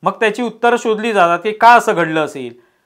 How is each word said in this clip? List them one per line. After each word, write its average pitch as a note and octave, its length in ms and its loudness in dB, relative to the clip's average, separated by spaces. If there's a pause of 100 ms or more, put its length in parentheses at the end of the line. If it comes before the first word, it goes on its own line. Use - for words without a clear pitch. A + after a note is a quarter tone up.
मग G3 180 -4
त्याची A3 220 -2
उत्तरं A#3 340 -2
शोधली A3+ 360 -4
जातात F3 260 2
की A3 140 -6
का A3 180 4
असं A3+ 240 4
घडलं D#3+ 260 -2
असेल. C#3+ 320 -8 (340)